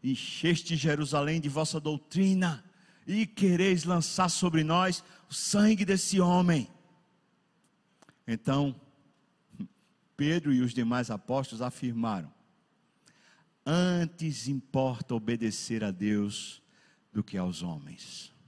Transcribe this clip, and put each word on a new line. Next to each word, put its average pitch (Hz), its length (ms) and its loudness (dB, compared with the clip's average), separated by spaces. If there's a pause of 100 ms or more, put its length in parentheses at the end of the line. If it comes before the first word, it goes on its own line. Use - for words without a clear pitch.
encheste 160 720 -2
Jerusalém 147 640 0
de 147 80 -4
vossa 156 320 -2
doutrina 165 800 0 (440)
e 202 200 0
quereis 180 580 2
lançar 180 440 0
sobre 165 340 2
nós 175 400 2 (280)
o - 40 -14
sangue 208 520 4
desse 190 340 2
homem." 175 480 4 (1600)
Então, 135 480 0 (1400)
Pedro 147 340 0
e 127 120 4
os 120 100 0
demais 120 380 0
apóstolos 117 500 -6
afirmaram: 113 720 -4 (1300)
"Antes 160 840 0
importa 131 680 -2
obedecer 113 680 -2
a 101 60 -2
Deus 101 720 -2 (500)
do 107 100 -2
que - 140 -6
aos 90 260 -4
homens. 80 680 -12 (160)